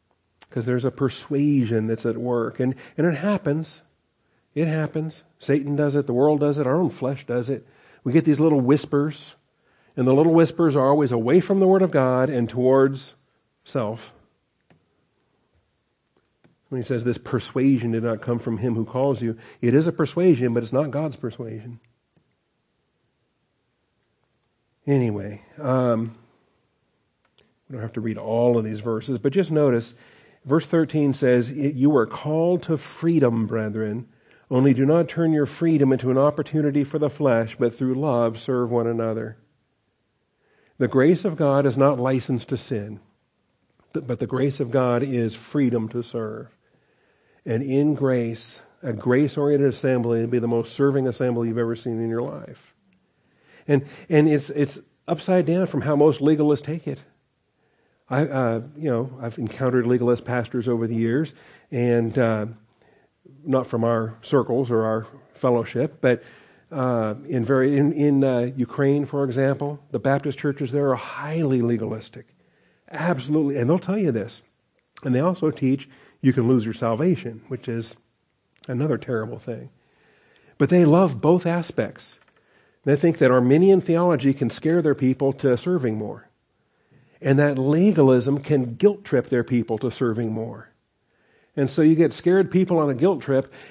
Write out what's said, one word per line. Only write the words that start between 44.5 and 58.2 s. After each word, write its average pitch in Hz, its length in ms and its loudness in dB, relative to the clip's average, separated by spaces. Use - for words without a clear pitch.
of 123 100 -4
God 123 340 2
is 120 300 -2
freedom 120 560 -2
to 120 140 -8
serve. 113 460 -10
And 127 180 -2
in 143 320 2
grace, 123 640 -4
a 120 80 -6
grace-oriented 139 840 2
assembly 120 460 0
will 113 80 -2
be 123 120 0
the 117 100 -2
most 117 240 -2
serving 139 340 0
assembly 120 400 -2
you've 113 100 -4
ever 117 200 -2
seen 113 240 -6
in 113 80 -4
your 117 120 -4
life. 143 520 -12
And, 143 180 2
and 156 180 6
it's, 147 220 0
it's 143 300 -4
upside 175 380 0
down 175 220 0
from 147 140 -4
how 147 140 -2
most 147 240 4
legalists 147 440 2
take 156 240 -10
it. 139 120 -8
I, 143 160 0